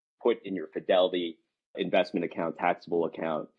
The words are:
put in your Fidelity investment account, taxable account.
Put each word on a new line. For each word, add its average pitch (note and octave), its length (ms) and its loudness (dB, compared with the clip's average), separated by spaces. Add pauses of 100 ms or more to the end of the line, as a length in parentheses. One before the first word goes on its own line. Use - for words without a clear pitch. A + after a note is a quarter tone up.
(220)
put A#2 240 2
in F#2+ 100 -6
your D#2+ 120 -6
Fidelity F2+ 680 2 (380)
investment F2+ 500 0
account, E2 320 -4
taxable E2+ 480 0
account. D#2+ 420 -4 (120)